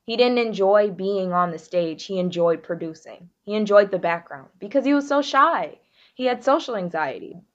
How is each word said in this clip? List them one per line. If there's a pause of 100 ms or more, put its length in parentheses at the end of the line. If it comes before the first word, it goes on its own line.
He
didn't
enjoy
being
on
the
stage.
He
enjoyed
producing. (140)
He
enjoyed
the
background (100)
because
he
was
so
shy. (360)
He
had
social
anxiety. (180)